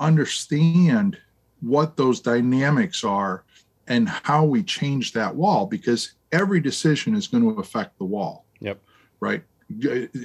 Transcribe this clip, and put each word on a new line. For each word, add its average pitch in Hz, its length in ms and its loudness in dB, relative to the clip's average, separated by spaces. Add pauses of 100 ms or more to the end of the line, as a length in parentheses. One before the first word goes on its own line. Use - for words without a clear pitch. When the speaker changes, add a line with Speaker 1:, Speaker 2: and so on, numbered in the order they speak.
Speaker 1:
understand 156 1160 2 (420)
what 143 360 0
those 127 240 2
dynamics 123 840 0
are 98 400 -2 (420)
and 117 220 0
how 147 360 0
we 127 180 2
change 139 500 -4
that 110 240 -4
wall, 151 300 2
because 113 480 -4 (180)
every 190 280 2
decision 139 540 0
is 101 140 -4
gonna 117 220 2
affect 107 480 -8
the 98 60 -6
wall. 98 420 -6 (140)
Speaker 2:
Yep. 101 200 -8 (400)
Speaker 1:
Right? 104 240 -4 (340)
G-, 123 300 -2 (160)